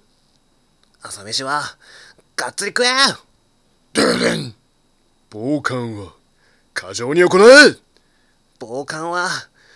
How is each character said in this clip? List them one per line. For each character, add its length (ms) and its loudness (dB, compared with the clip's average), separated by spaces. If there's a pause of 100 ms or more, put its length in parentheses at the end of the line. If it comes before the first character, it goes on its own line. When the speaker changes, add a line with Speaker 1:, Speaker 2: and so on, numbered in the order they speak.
(1000)
Speaker 1:
朝 220 -18
飯 200 -8
は、 200 -4 (720)
が 140 -8
っ 60 -14
つ 100 -8
り 60 -8
食 140 0
え。 40 2 (1040)
Speaker 2:
で 240 -2
で 200 -2
ん。 180 -12 (720)
防 320 -6
寒 360 -8
は、 160 -18 (600)
過 200 -12
剰 200 -8
に 80 2
行 60 4 (120)
え。 380 8 (840)
Speaker 1:
防 260 -12
寒 240 -10
は、 200 -4 (460)